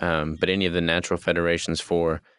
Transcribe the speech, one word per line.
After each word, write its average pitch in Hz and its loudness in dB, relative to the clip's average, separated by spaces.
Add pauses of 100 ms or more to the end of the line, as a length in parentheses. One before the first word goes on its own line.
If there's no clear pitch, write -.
um, 80 0
but 87 2
any 95 2
of 85 0
the 87 0
natural 85 0
federations 85 0
for, 85 0 (180)